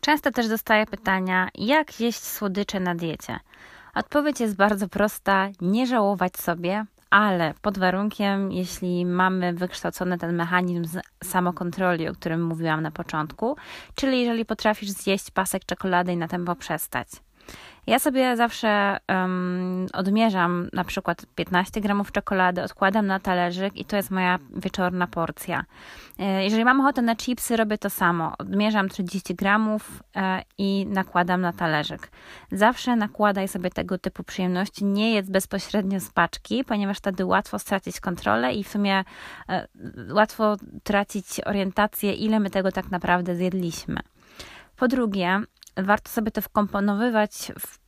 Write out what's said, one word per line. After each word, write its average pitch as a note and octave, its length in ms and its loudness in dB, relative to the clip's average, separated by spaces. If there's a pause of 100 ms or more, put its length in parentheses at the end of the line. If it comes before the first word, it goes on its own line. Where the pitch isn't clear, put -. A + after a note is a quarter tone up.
Często D4 300 4
też A#3 160 0
dostaję A3 380 2
pytania, F#3 680 0
jak D4 440 0
jeść A3+ 240 -2
słodycze G3+ 560 -4
na F3+ 160 -2
diecie. E3 440 -6 (560)
Odpowiedź D4 440 0
jest A3 160 0
bardzo G3 320 2
prosta: G3 640 0 (120)
nie G#3+ 260 2
żałować G3+ 500 2
sobie, F3 480 -2 (240)
ale F#3 520 4
pod G3+ 160 0
warunkiem, G3 760 0
jeśli F3+ 540 -2
mamy F3+ 480 2
wykształcony F3+ 640 -4
ten F3 180 -2
mechanizm F3 500 0
z-, E3+ 160 -8 (220)
samokontroli, F3+ 840 0
o - 60 -4
którym E3 320 -2
mówiłam D#3+ 360 0
na D#3 100 -4
początku, D#3+ 640 -4 (400)
czyli C4 260 2
jeżeli A#3 240 0
potrafisz G#3+ 440 0
zjeść G3 420 -2
pasek F#3+ 340 -2
czekolady F3+ 460 0
i F3 60 0
na E3 100 -2
tym F3 180 -4
poprzestać. D#3+ 640 -4 (800)
Ja A#3 120 4
sobie B3+ 380 2
zawsze, G#3 600 2 (100)
em, F#3 840 0
odmierzam F#3+ 800 2
na F3+ 100 -2
przykład - 420 -4 (100)
piętnaście F#3 460 0
gramów G3+ 300 0
czekolady, F#3 520 0
odkładam G3 440 2
na F#3+ 120 0
talerzyk F#3 580 0
i - 80 -8
to - 100 -4
jest G3 160 -2
moja F#3 280 2 (160)
wieczorna F3+ 520 -2
porcja. D#3+ 580 -4 (540)
E, F#3+ 240 0
jeżeli A3 220 2
mam C4 140 6
ochotę C4+ 220 2
na A#3 140 2
chipsy, A#3+ 420 -2
robię G#3+ 200 2
to G3+ 120 -4
samo. E3+ 480 2
Odmierzam G3 520 2
trzydzieści F#3 460 -4
gramów, G#3+ 680 0 (120)
e, F#3+ 280 -2 (140)
i G3 320 0
nakładam F#3 520 0
na F3 120 0
talerzyk. D#3 580 -2 (400)
Zawsze A#3+ 440 4
nakładaj G#3 520 2
sobie F#3 220 -4
tego F3+ 280 -4
typu - 260 -6
przyjemności. F#3 640 -2
Nie G#3 280 2
jedz G2 160 0
bezpośrednio F#3+ 720 0
z - 100 -10
paczki, G#3+ 540 0
ponieważ G3+ 340 -2
wtedy F#3+ 280 -2
łatwo F#3+ 340 0
stracić F#3+ 400 -4
kontrolę A3 540 0
i G#3 100 -2
w - 60 -10
sumie, G3 340 2 (460)
e, - 180 -2 (460)
łatwo - 420 2 (280)
tracić G3+ 640 -2
orientację, G3+ 680 0
ile A3 260 2
my G3 100 0
tego F#3+ 220 0
tak F#3 200 -6
naprawdę F3+ 440 0
zjedliśmy. F3+ 640 -2 (760)
Po B3+ 120 2
drugie, G3+ 540 2 (360)
warto G3 320 2
sobie A3 220 -2
to G#3 100 -2
wkomponowywać G#3 1160 0
w - 280 -16